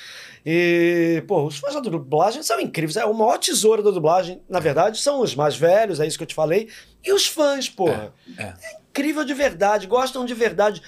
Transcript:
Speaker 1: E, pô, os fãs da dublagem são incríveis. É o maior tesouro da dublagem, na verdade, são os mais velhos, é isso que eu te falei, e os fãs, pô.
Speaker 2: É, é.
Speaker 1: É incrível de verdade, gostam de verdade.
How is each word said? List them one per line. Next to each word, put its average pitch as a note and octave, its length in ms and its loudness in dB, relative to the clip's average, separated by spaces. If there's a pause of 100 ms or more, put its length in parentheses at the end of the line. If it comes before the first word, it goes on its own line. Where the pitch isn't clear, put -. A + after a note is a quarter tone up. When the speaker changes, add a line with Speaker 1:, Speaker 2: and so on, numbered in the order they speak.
(460)
Speaker 1:
E, E3+ 800 2
pô, E3+ 180 2
os D3+ 120 -6
fãs - 160 -8
da D4+ 60 -4
dublagem E3+ 640 -2
são - 160 -2
incríveis. D#3+ 380 -4
É A#3 80 -2
o G#3+ 80 0
maior A3+ 260 2
tesouro A3 420 2
da G3+ 80 4
dublagem, F3+ 580 0
na F3+ 120 -2
verdade, D#3+ 400 2
são C#4 220 0
os C#3+ 120 0
mais C#3+ 240 0
velhos, F3 420 2
é D#3 60 0
isso D#3+ 120 -4
que E3 60 -8
eu D3+ 40 -12
te - 80 -12
falei, F3 340 0 (340)
e - 80 0
os G4 140 2
fãs, C#4 420 0
pô. F3+ 220 0
Speaker 2:
É, G#2+ 220 -4 (260)
é. - 60 -10
Speaker 1:
É F#2+ 340 -16 (120)
incrível D4 360 -2
de C4+ 80 -4
verdade, G3+ 540 0
gostam B3+ 380 0
de B3 80 -6
verdade. G#3 540 0